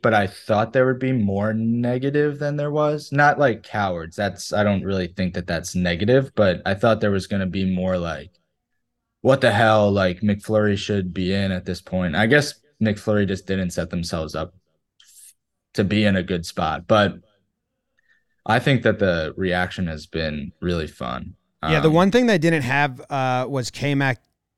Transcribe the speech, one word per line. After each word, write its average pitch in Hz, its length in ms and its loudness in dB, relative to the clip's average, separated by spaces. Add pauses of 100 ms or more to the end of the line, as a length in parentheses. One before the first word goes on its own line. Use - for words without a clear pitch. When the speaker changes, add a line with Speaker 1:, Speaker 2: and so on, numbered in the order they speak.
Speaker 1:
but 117 140 2
I 104 120 2
thought 110 460 -2
there 127 140 2
would 131 120 -2
be 131 140 -4
more 104 400 -2
negative 123 880 -2
than 147 180 -6
there 147 140 -4
was. 151 420 -2
Not, 147 260 4
like, 135 240 2
cowards. 87 540 -4
That's, 95 380 -4
I 104 100 2
don't 101 180 2
really 95 260 -2
think 90 260 -4
that 85 120 -6
that's 82 280 -6
negative, 98 600 2
but 92 300 2
I 98 80 -2
thought 110 300 2
there 107 80 2
was 98 160 -2
gonna 98 200 -4
be 95 200 -2
more, 92 320 0
like, 80 320 -8 (880)
"What 135 220 4
the 120 100 4
hell? 107 400 4
Like, 92 280 0
McFlurry 104 580 0
should 98 340 -2
be 92 220 -2
in 98 180 0
at 90 140 -6
this 92 160 -6
point." 90 340 -4
I 107 100 4
guess 143 280 2 (280)
McFlurry 104 460 0
just 95 180 -6
didn't 92 260 -4
set 85 180 -6
themselves 82 440 -6
up 80 200 -8 (1200)
to 107 100 0
be 104 220 2
in 98 100 2
a 92 60 0
good 87 240 -6
spot, 80 400 -4
but 101 300 4 (1300)
I 113 140 2
think 131 240 2
that 107 140 2
the 85 380 0
reaction 90 520 -2
has 78 180 -10
been 76 460 -6 (100)
really 85 240 -2
fun. 64 480 -10 (280)
Speaker 2:
Yeah, 156 180 0
the 151 80 2
Speaker 1:
Um, 156 60 4
Speaker 2:
one 185 160 4
thing 247 160 4
they 214 120 4
didn't 165 240 2
have, 135 380 -2 (100)
uh, 131 360 -2
was 131 240 -6
K-Mac. 139 520 -2 (360)